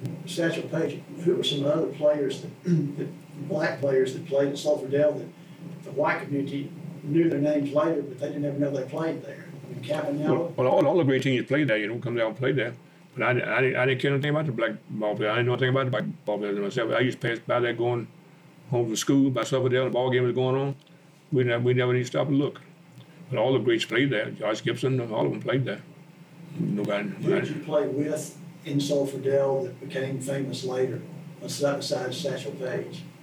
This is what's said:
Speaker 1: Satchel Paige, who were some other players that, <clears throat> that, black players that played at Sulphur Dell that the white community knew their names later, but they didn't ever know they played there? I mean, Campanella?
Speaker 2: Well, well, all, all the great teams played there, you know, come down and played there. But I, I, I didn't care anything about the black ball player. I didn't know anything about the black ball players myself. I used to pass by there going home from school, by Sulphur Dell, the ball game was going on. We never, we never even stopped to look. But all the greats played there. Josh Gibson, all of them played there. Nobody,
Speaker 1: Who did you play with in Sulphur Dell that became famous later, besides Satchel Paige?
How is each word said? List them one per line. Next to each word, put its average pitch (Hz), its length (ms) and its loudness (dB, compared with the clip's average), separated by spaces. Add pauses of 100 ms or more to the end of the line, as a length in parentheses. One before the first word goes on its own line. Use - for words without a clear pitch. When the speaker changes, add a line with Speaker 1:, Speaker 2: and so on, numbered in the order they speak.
(260)
Speaker 1:
Satchel - 380 -2
Paige, 151 380 -4 (220)
who - 120 4
were - 80 0
some 143 200 0
other 151 220 2
players 147 560 0
that, - 220 -12
<clears throat> - 0 - (340)
that, - 500 -8
black - 320 0
players 131 340 4
that - 120 -8
played 139 220 2
at 143 100 -4
Sulphur 147 300 0
Dell 147 240 4
that - 140 -6 (580)
the 147 80 -14
white 151 300 0
community 139 480 -4 (320)
knew 165 260 4
their 139 120 0
names 143 320 0
later, 151 300 2
but - 160 -10
they 147 100 -4
didn't 143 160 -4
ever 139 140 -2
know 143 120 2
they 131 140 -2
played 160 380 -4
there? - 240 -14 (180)
I - 100 -12
mean, - 80 -12
Campanella? 151 520 0
Speaker 2:
Well, 170 220 0
well, 127 120 4
all, - 180 6
all 160 100 4
the 165 80 4
great 131 180 4
teams 127 240 2
played 139 220 2
there, 110 80 2
you 107 120 0
know, 117 100 -4
come 120 160 -4
down 113 140 2
and 101 80 -6
played 135 200 2
there. 120 180 0 (420)
But 151 80 0
I, 127 160 2
I, 127 420 2
I 131 40 4
didn't - 140 2
care 139 120 2
anything 139 180 0
about 156 160 0
the 135 60 -2
black 160 200 0 (180)
ball 107 260 -2
player. 107 140 0
I 110 60 0
didn't 120 100 2
know 123 80 2
anything 127 160 2
about 135 160 2
the 123 40 -2
black 107 140 0 (200)
ball 104 140 -2
players 101 200 -2
myself. 101 340 -2
I 127 80 4
used 123 200 0
to 131 80 -2
pass 113 100 -2
by 120 220 0
there 120 120 2
going 120 360 0 (640)
home 120 160 2
from 110 100 -2
school, 139 340 4
by 117 140 0
Sulphur 127 240 2
Dell, 127 160 2
the 127 60 0
ball 127 200 2
game 123 140 4
was 120 100 2
going 127 220 2
on. 139 180 0 (580)
We 127 120 6
never, 120 180 2
we 123 120 4
never 123 200 4
even 123 120 0
stopped 151 240 0
to 139 60 2
look. 143 240 0 (720)
But 117 80 -2
all 120 140 4
the 131 60 4
greats 113 260 2
played 127 260 2
there. 107 200 0
Josh 107 320 -4
Gibson, 131 380 0
all 117 260 0
of 135 60 0
them 107 80 -6
played 127 240 0
there. - 180 -6 (760)
Nobody, 101 500 0
Speaker 1:
Who - 320 0
did - 80 -2
you 156 140 -6
play 147 240 2
with 151 520 -2 (260)
in 143 160 0
Sulphur 139 380 0
Dell 135 460 2
that 123 160 -8
became 135 400 -6
famous 135 440 -4
later, 127 360 -2 (400)
besides 139 480 -2
Satchel 127 640 -4
Paige? - 500 -6 (200)